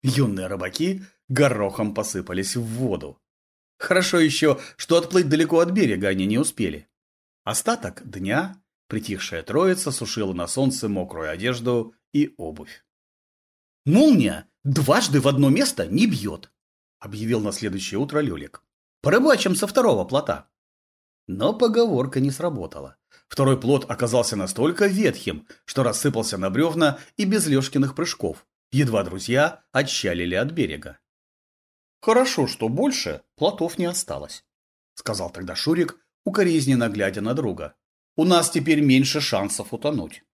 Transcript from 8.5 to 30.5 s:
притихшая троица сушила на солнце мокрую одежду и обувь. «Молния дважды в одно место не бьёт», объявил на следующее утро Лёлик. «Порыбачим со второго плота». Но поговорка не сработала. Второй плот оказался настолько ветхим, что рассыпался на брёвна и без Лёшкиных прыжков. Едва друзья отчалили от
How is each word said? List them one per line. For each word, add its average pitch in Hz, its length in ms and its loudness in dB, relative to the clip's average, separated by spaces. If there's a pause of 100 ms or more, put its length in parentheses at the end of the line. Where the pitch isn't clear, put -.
притихшая 95 540 -6
троица 185 480 0
сушила 107 420 -4
на 87 140 -6
солнце 131 420 0
мокрую 90 420 -6
одежду 117 640 -4 (180)
и 147 240 0
обувь. 76 480 -14 (1000)
«Молния 156 640 4 (140)
дважды 147 580 2
в 127 80 2
одно 139 220 4
место 170 360 0
не 143 200 2
бьёт», 101 440 -4 (500)
объявил 110 400 -4
на 104 120 -4
следующее 98 460 -6
утро 143 220 -2
Лёлик. 87 420 -8 (400)
«Порыбачим 214 520 4
со 202 120 0
второго 196 380 2
плота». 101 440 -2 (760)
Но 110 280 -2
поговорка 208 680 2
не 139 100 2
сработала. 101 680 -8 (320)
Второй 135 320 2
плот 135 300 2
оказался 117 460 0
настолько 117 500 0
ветхим, 175 600 -2 (180)
что - 180 -2
рассыпался 110 560 -2
на 95 120 -2
брёвна 156 500 0 (160)
и 208 80 -2
без 196 220 0
Лёшкиных 135 480 0
прыжков. - 520 -6 (240)
Едва 120 320 2
друзья 117 680 -2
отчалили 90 640 -2
от 127 180 -2